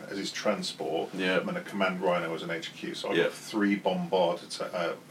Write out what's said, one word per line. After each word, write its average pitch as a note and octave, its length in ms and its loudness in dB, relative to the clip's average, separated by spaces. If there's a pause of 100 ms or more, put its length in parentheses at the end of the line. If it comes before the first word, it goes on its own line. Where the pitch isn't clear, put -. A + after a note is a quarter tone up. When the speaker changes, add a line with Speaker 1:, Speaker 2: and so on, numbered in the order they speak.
(100)
Speaker 1:
as G2 80 -4
his F#2 120 -4
transport, - 840 0
Speaker 2:
Yeah. F#2 260 2
Speaker 1:
and F2 160 -2
a F2+ 60 -4
command F#2+ 380 0
rhino F2 340 2
as D#2 80 -6
an E2+ 80 -6
H E2 240 -6
Q, - 200 -8
so - 160 -6
I F2+ 60 4
got E2+ 80 6
Speaker 2:
Yeah. E2+ 60 4
Speaker 1:
three G2+ 440 2
bombard F2+ 680 2
atta-, - 300 -8
uh, E2+ 180 0 (180)